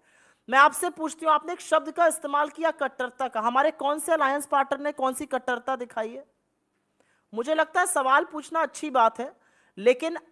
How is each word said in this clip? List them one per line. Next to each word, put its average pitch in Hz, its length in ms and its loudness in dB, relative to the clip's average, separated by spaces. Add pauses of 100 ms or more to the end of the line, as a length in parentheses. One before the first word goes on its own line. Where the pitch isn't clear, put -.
(480)
मैं 254 100 4
आपसे 294 320 4
पूछती 320 360 -8
हूँ, 311 80 4
आपने 330 180 -2
एक 359 80 -10
शब्द 311 300 0
का 339 160 2
इस्तेमाल 302 420 -2
किया 320 220 -2
कट्टरता 262 580 -6
का, 233 120 -4
हमारे 254 300 2
कौन 294 280 -4
से 330 140 -2
अलायंस 285 340 0
पार्टनर 277 340 -2
ने 294 120 -4
कौन 262 220 -4
सी 285 120 -10
कट्टरता 254 500 -4
दिखाई 233 340 -8
है? 269 140 -16 (1080)
मुझे 240 220 -2
लगता 320 260 0
है 359 60 2
सवाल 277 380 4
पूछना 320 360 -6
अच्छी 302 300 -4
बात 226 300 2
है, 277 120 -10 (460)
लेकिन 254 380 2 (160)